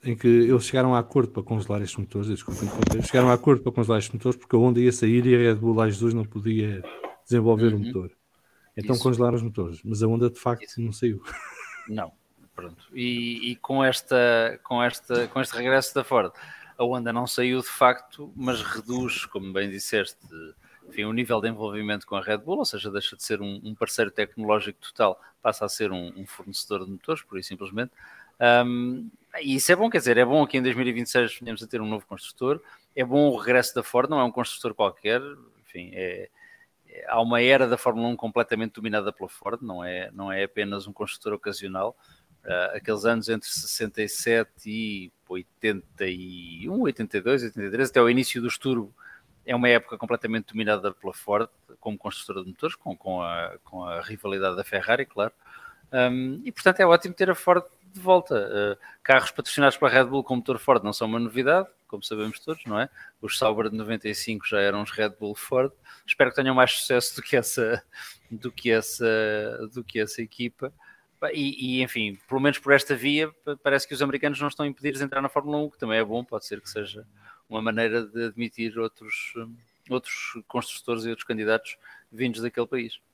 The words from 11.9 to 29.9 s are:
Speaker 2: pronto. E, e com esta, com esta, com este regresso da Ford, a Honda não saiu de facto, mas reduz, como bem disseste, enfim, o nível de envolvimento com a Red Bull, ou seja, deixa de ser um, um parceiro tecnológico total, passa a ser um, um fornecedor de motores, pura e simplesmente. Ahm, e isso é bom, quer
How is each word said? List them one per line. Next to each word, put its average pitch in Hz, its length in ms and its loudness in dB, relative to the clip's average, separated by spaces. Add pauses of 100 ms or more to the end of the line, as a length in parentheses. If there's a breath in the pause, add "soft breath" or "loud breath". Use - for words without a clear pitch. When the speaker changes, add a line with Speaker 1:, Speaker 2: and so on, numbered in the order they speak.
Speaker 2:
pronto. 87 300 -16 (100)
E, 120 560 -4
e 120 60 -6
com 135 260 0
esta, 120 800 4
com 120 200 0
esta, 120 460 0
com 131 120 -4
este 123 160 -4
regresso 127 380 2
da 135 100 0
Ford, 104 280 2 (460 loud breath)
a 120 60 0
Honda 120 280 -2
não 120 140 -2
saiu 127 340 0
de 120 80 -10
facto, - 680 2
mas 123 260 -2
reduz, 117 640 -4
como 95 260 -8
bem 98 160 -2
disseste, 98 500 -4 (680 soft breath)
enfim, 104 160 -6
o 107 80 -4
nível 117 280 0
de 110 80 -2
envolvimento 107 580 -6
com 104 100 -6
a 98 60 -4
Red 104 160 -2
Bull, 165 200 -6
ou 285 60 -2
seja, 101 260 -6
deixa 98 260 -6
de - 60 -16
ser 104 180 -4
um, 101 220 -8
um 107 120 -10
parceiro 110 360 -2
tecnológico 107 680 -2
total, - 400 0 (220 soft breath)
passa 110 220 0
a 101 40 -4
ser 101 240 -4
um, 87 240 -8
um 98 100 -14
fornecedor 95 580 -10
de 92 60 -12
motores, 147 320 -6
pura 95 180 -12
e - 40 -14
simplesmente. 98 480 -8 (480 loud breath)
Ahm, 123 680 4 (320)
e 139 140 -2
isso 131 160 2
é 180 60 8
bom, 214 120 2
quer 226 100 2